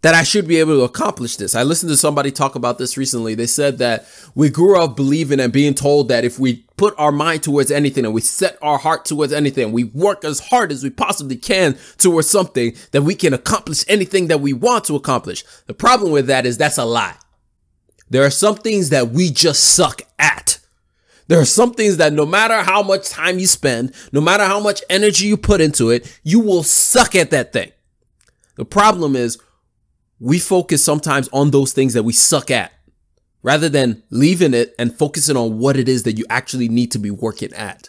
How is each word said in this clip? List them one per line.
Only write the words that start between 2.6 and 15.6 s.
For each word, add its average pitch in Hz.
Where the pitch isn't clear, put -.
this 127
recently. 120
They 117
said 139
that 120
we 147
grew 180
up 151
believing 143
and 123
being 139
told 143
that 120
if 120
we 123
put 202
our 147
mind 151
towards 143
anything 139
and 110
we 117
set -
our 147
heart 160
towards 147
anything, 139
we 120
work 165
as 143
hard 220
as 131
we 135
possibly 135
can 180
towards 175
something, 131
that 143
we 160
can 151
accomplish 160
anything 190
that 156
we 139
want 220
to 147
accomplish. 127